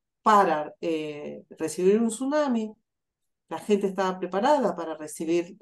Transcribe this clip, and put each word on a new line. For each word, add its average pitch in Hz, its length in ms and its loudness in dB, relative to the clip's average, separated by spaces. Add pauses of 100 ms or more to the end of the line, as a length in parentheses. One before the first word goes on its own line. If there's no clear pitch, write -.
(200)
para, 170 640 4
eh, 147 640 -6
recibir 180 500 0
un 233 100 2
tsunami, 254 640 -2 (720)
la 165 100 -8
gente 208 280 2
estaba 185 320 -2
preparada 202 580 0
para 160 220 -8
recibir 175 640 -4